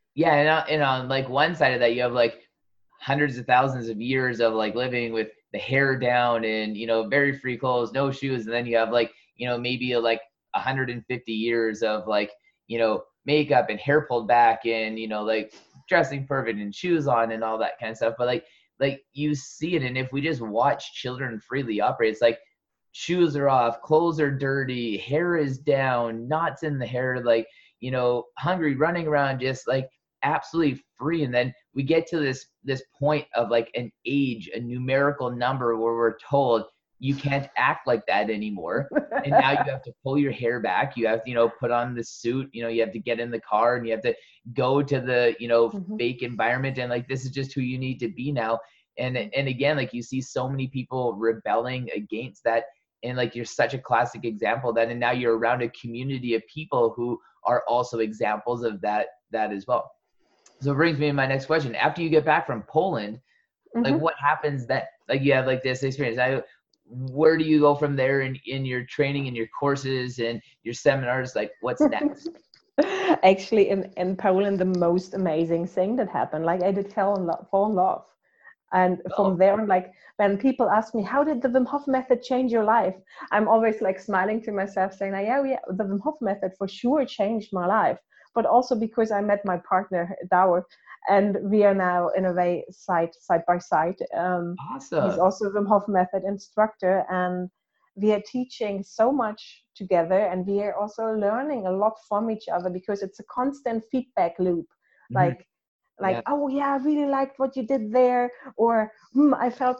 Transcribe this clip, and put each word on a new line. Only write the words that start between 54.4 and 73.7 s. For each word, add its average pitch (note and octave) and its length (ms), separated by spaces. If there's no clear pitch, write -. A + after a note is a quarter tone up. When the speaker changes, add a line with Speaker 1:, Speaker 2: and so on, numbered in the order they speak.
Speaker 1:
of A2+ 80
that. A#2 140
And A#2+ 80
now A#2+ 200
you're A#2 180
around A#2+ 260
a A#2 60
community B2 540
of A2 60
people B2 360
who A#2+ 240
are B2 160
also A#2+ 320
examples A2 600
of G2+ 120
that, G#2 260
that A2 260
as G2 120
well. - 200
So C#3 120
it - 20
brings D3+ 240
me D3+ 80
to C#3+ 60
my C3+ 200
next C3+ 180
question. C#3+ 220
After E3+ 160
you D#3+ 140
get C#3+ 160
back E3+ 120
from A2+ 180
Poland, A#2+ 420
like, C#3+ 180
Speaker 2:
Mm-hmm. D#3 100
Speaker 1:
what D#3+ 120
happens D3 380
then? C3+ 160
Like, C3+ 160
you C#3 80
have, C3 140
like, C3 160
this B2+ 200
experience. C3 360
I, C3 240
where C3 520
do D#3+ 80
you D#3 220
go D3 140
from C#3+ 140
there C3+ 260
in, C3 240
in C3+ 260
your B2 120
training C#3 320
and B2 140
your A2+ 60
courses C3+ 600
and A#2 220
your A#2 120
seminars? C3 600
Like, - 160
what's - 200
Speaker 2:
<laughs> C#4 160
Speaker 1:
next? D4 320
Speaker 2:
Actually, G3 460
in, G3 280